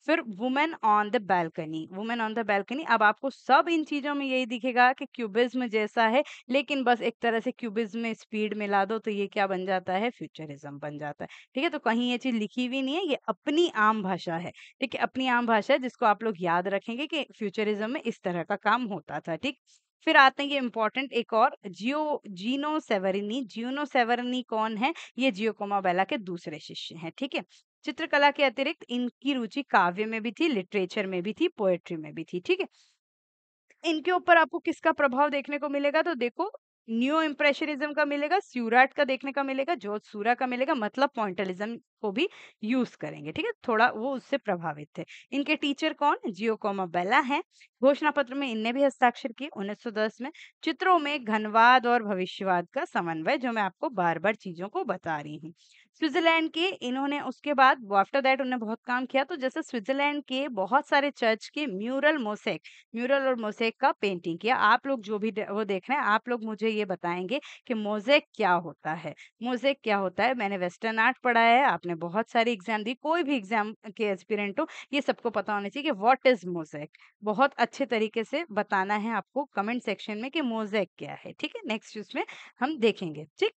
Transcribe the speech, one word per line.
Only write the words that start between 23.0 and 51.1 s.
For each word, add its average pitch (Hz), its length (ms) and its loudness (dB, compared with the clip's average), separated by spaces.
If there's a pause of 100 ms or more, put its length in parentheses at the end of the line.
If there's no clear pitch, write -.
जिनो 247 420 -6
सेवरिनी 247 580 0
कौन 220 340 -4
है? 269 160 0 (240)
ये 254 140 2
जियोकोमा 202 500 -2
बेला 185 220 2
के 285 140 -2
दूसरे 175 420 -8
शिष्य - 360 -14
हैं, 160 220 -10
ठीक 277 180 -8
है? 233 80 -4 (400)
चित्रकला 285 480 2
के 285 120 0
अतिरिक्त 269 460 -2
इनकी 247 440 -4
रुचि 262 300 -4
काव्य 190 420 2
में 220 160 -4
भी 226 100 -4
थी, 320 160 0
लिटरेचर 196 600 -2
में 185 160 -4
भी 208 100 -4
थी, 330 140 0
पोएट्री 190 500 0
में 156 160 -10
भी 165 100 -8
थी, 175 160 -8
ठीक 370 220 -2
है? 302 60 -4 (1160)
इनके 320 280 0
ऊपर 359 260 6
आपको 320 220 2
किसका 320 320 0
प्रभाव 285 380 2
देखने 285 280 -4
को 285 120 -4
मिलेगा? 285 320 2
तो 339 120 0
देखो, 247 380 -4 (400)
न्यू 262 300 2
इम्प्रेशनिज्म 294 720 0
का 302 120 2
मिलेगा, 285 340 0
स्यूराट 247 540 4
का 294 100 2
देखने 269 280 -2
का 277 120 -2
मिलेगा, 269 320 -2
जॉर्ज 208 280 -6
सूरा 214 300 -2
का 254 140 -2
मिलेगा, 254 260 0
मतलब 262 420 0
पॉइंटलिज्म 202 640 -4 (240)
को 208 100 -2
भी 285 180 0 (340)
यूज़ 240 340 0
करेंगे, 151 340 -10
ठीक 320 140 -6
है? 480 60 -4 (160)
थोड़ा 226 220 4
वो 247 260 -4
उससे 254 220 -4
प्रभावित 165 600 -6
थे। 170 80 -8 (260)
इनके 285 240 0
टीचर 311 380 -2
कौन? 294 240 0 (120)
जियोकोमा 202 560 -2
बेला 180 340 2
हैं। 285 240 -2 (380)
घोषणा 285 300 4
पत्र 269 220 -2
में 277 140 -4
इनने 226 260 -2
भी 277 100 2
हस्ताक्षर 262 480 2
किए 277 260 -10
उन्नीस 202 260 -8
सौ 233 80 -8
दस 214 300 -2
में। 277 100 -8 (320)
चित्रों 349 360 4
में 285 260 -4